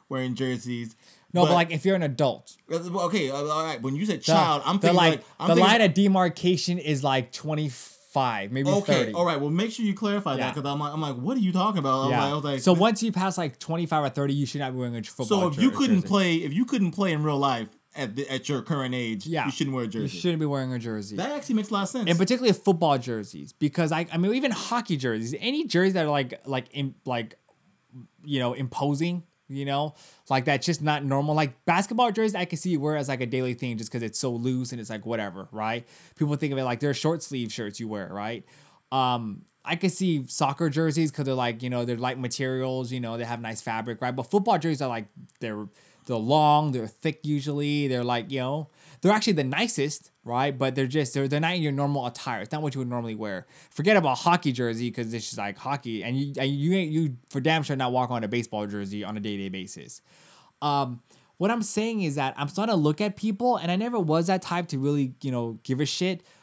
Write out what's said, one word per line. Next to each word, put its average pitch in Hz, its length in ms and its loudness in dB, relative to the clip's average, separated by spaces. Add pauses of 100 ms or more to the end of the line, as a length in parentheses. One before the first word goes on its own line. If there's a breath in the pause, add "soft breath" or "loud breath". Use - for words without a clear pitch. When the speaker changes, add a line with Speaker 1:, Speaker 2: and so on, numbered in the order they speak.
Speaker 1:
wearing 127 280 -4
jerseys. 123 600 -4 (380 soft breath)
Speaker 2:
No, 175 80 6
but, 170 80 8
Speaker 1:
but - 60 8
Speaker 2:
like, 170 160 6
if 156 140 -2
you're 196 120 6
an 175 60 2
adult. 135 520 0 (160)
Speaker 1:
Uh, 165 80 0 (100)
well, 175 180 0
okay, 165 220 2
uh, 135 60 -4
all 151 300 0
right. 139 160 -4
When 131 140 -2
you 175 100 -2
said 196 140 0
Speaker 2:
The, - 40 -18
Speaker 1:
child, 160 400 6
I'm 175 140 2
Speaker 2:
the, 196 60 0
Speaker 1:
thinking, 170 120 8
Speaker 2:
like, 170 220 8
Speaker 1:
like, - 80 -10 (120 loud breath)
I'm 160 120 -2
Speaker 2:
the 165 60 8
Speaker 1:
thinking 185 160 8
Speaker 2:
line 233 100 8
of 185 120 6
demarcation 180 880 4
is, 143 240 0
like, 135 300 2
twenty-five, 131 1200 -4
maybe 139 160 0
Speaker 1:
Okay, 196 240 4
Speaker 2:
thirty. 117 200 2
Speaker 1:
all 175 120 2
right. 156 160 0
Well, 147 80 0
make 202 220 0
sure 226 140 -4
you 196 100 2
clarify 202 400 -2
Speaker 2:
Yeah. 123 100 0
Speaker 1:
that, 127 100 -2
'cause 147 100 -4
I'm 143 140 -2
like, 147 140 -4
I'm 156 80 -4
like, 143 160 -4
"What 151 180 -2
are 247 60 0
you 185 100 2
talking 190 280 2
about?" 135 260 2
I'm 131 60 4
Speaker 2:
Yeah. 120 120 4
Speaker 1:
like, 143 80 0
I 143 40 -2
was 143 100 -4
like, 135 160 -2
Speaker 2:
So 185 120 8
Speaker 1:
"This" 170 60 4
Speaker 2:
once 220 240 4
you 226 80 0
pass, 185 260 -2
like, 156 220 -4
twenty-five 160 420 -2
or 139 80 0
thirty, 139 240 0
you 143 120 0
should 143 140 -6
not 135 120 -4
be 127 80 -6
wearing 120 160 -4
a 110 80 -6
football - 220 -6
Speaker 1:
So 190 220 4
if 143 140 -2
you 254 100 6
Speaker 2:
jer-, - 60 -6
Speaker 1:
couldn't 254 200 4
Speaker 2:
jersey. 175 100 0
Speaker 1:
play, 190 280 4
if 156 180 -2
you 214 100 2
couldn't 196 280 2
play 185 200 0
in 151 120 0
real 147 160 2
life 123 280 2 (300)
at 120 200 -6
the, 135 120 -4
at 131 200 -4
your 135 120 0
current 131 320 -2
age, 113 320 -4
Speaker 2:
Yeah. 156 200 -2
Speaker 1:
you 139 60 -2
shouldn't 139 220 -2
wear 127 100 -2
a 113 40 -2
Speaker 2:
You 98 40 -6
Speaker 1:
jersey. 120 280 -4
Speaker 2:
shouldn't 170 220 0
be 156 40 0
wearing 135 280 -2
a 123 60 -4
jersey. 107 360 -6
Speaker 1:
That 214 160 -4
actually 277 240 -2
makes 214 140 0
a 226 40 -4
lot 196 100 2
of 185 60 -2
sense. 226 200 -2
Speaker 2:
And 170 100 4
particularly 240 340 2
football 165 440 2
jerseys, 110 560 -8
because 151 400 0
I, 165 180 0
I 165 60 -2
mean, 190 180 2
even 262 160 0
hockey 226 460 -2
jerseys, 117 420 -2
any 285 260 -2
jerseys 190 280 4
that 170 120 2
are, 151 60 0
like, 135 340 -2
like, 131 280 -4
in, 139 220 -4 (100)
like, 117 300 -4 (920)
you 143 140 -2
know, 123 140 0
imposing, 143 680 -2 (240)
you 139 160 -8
know, 143 320 -2 (340 loud breath)
like, 131 160 2
that's 139 200 2
just 160 160 0
not 147 240 0
normal. 143 300 2
Like, 151 300 0
basketball 214 460 2
jerseys, 220 240 0
I 180 100 -2
can 175 120 -6
see 180 140 -2
you 156 80 2
wear 151 180 0
as, 135 100 -2
like, 131 140 -2
a 127 60 -2
daily 127 260 0
thing 120 240 -4
just 110 140 -8
'cause 120 100 -4
it's 110 160 -4
so 127 140 0
loose 123 400 -2
and 120 100 -10
it's, 107 80 -12
like, 107 160 -8
whatever, 101 460 -6
right? 113 340 -4 (300 loud breath)
People 147 200 0
think 139 160 -2
of 135 60 -2
it 131 60 0
like 120 160 0
they're 143 160 2
short 160 260 0
sleeve 120 320 -6
shirts 104 260 -8
you 117 80 -6
wear, 101 240 -6
right? 104 320 -8 (480 soft breath)
Um, 123 520 0 (200)
I 165 120 -4
can 180 140 0
see 165 380 0
soccer 147 420 -2
jerseys 156 420 0
'cause 147 140 -4
they're, 131 100 -2
like, 120 280 -2
you 123 60 -4
know, 123 160 -2
they're 120 120 -2
light 131 220 -4
materials, 131 720 -4
you 127 80 -6
know, 117 180 -6
they 120 80 -4
have 120 160 -6
nice 113 200 -8
fabric, 113 400 -6
right? 127 140 -4
But 127 80 -4
football 202 340 2
jerseys 147 240 -2
are, 135 80 -2
like, 113 160 -6 (340)
they're, 107 280 -8 (400 soft breath)
they're 123 100 -2
long, 147 540 4
they're 117 160 -4
thick - 360 -6
usually, 147 640 -2
they're, 123 160 0
like, 120 280 -2
you 135 80 -4
know, 143 300 -4 (320 soft breath)
they're 185 100 6
actually 214 220 4
the 151 100 2
nicest, 151 680 -2 (120)
right? 131 320 0
But 131 200 0
they're 135 120 2
just, 135 280 0
they're, 139 120 0
they're 147 120 0
not 165 160 0
in 175 80 0
your 147 80 0
normal 143 360 0
attire. 120 340 -6
It's 110 100 -8
not 151 100 -4
what 147 140 -2
you 139 40 -4
would 127 80 -4
normally 117 280 -4
wear. 104 300 -6 (260 loud breath)
Forget 196 260 4
about 147 220 2
hockey 170 320 4
jersey 120 400 -2
'cause 113 220 -6
it's 113 120 -6
just, - 120 -10
like, 101 200 -6
hockey, 123 460 -6
and 120 140 -4
you, 143 220 -4
and 135 120 0
you 147 220 0
ain't, 175 180 0
you 151 260 0 (120)
for 139 120 -4
damn 160 220 2
sure 143 120 -2
not 127 160 0
walk 123 200 0
on 117 120 -2
a 107 40 -2
baseball 110 400 -2
jersey 101 360 -6
on 107 140 -6
a - 20 -6
day-to-day 101 300 -4
basis. 92 520 -12 (600 soft breath)
Um, 139 400 -2 (360 soft breath)
what 190 140 2
I'm 240 120 0
saying 214 400 -2
is 147 120 -2
that 147 220 -2
I'm 143 100 -4
starting 220 260 -2
to 180 60 4
look 151 220 4
at 208 160 -2
people, 226 400 0
and 170 140 -2
I 180 40 2
never 233 240 -2
was 165 280 2
that 190 160 2
type 175 260 -4
to 139 100 -4
really, 139 420 0
you 139 100 -4
know, 117 320 -4
give 131 160 -2
a 151 80 2
shit, 180 340 -2 (220 soft breath)